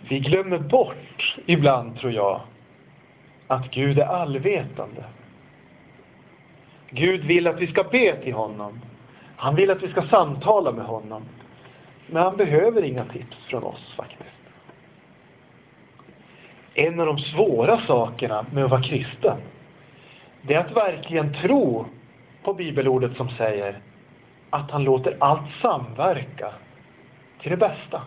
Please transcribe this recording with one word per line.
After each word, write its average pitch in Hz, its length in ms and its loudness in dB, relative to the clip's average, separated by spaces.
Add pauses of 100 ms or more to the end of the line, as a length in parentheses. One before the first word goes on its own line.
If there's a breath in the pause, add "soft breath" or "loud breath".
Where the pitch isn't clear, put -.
Vi 139 120 -4
glömmer 180 380 0
bort - 760 -2 (100)
ibland, 131 520 2
tror 123 140 -4
jag, 101 280 0 (1040)
att 131 240 -4
Gud 139 280 2
är 147 80 4
allvetande. 156 1000 -4 (1900 soft breath)
Gud 160 340 0
vill 170 220 4
att 165 140 0
vi 180 60 -2
ska 190 160 2
be 196 340 2
till 123 180 -8
honom. 107 460 -8 (560 loud breath)
Han 139 180 -2
vill 196 160 6
att 190 120 0
vi 180 80 -6
ska 185 120 -2
samtala 156 680 4
med 113 120 -8
honom. 110 380 -10 (840 loud breath)
Men 165 160 0
han 190 140 2
behöver 202 460 4
inga 127 220 -4
tips - 320 -14 (100)
från - 160 -6
oss - 340 -12
faktiskt. - 340 -14 (2500 loud breath)
En 165 260 0
av 165 60 2
de 147 120 -2
svåra 131 640 2
sakerna 117 720 -2
med 139 120 0
att 131 60 2
vara 131 120 4
kristen, - 540 -2 (1080 loud breath)
det 139 120 0
är 151 60 4
att - 160 -2
verkligen 160 580 0
tro 180 520 2 (560)
på 196 120 -2
bibelordet 131 640 0
som 123 120 -4
säger 101 520 -2 (680)
att 147 200 -4
han 143 140 0
låter 131 360 2
allt 147 300 2 (120)
samverka 139 880 -2 (880)
till 151 100 -8
det 180 60 0
bästa. 170 500 -2